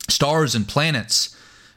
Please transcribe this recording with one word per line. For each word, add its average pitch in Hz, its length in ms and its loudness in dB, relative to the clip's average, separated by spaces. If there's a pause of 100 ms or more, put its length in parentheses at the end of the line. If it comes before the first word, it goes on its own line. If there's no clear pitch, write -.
stars 147 460 2
and 107 140 0
planets. 143 680 0 (400)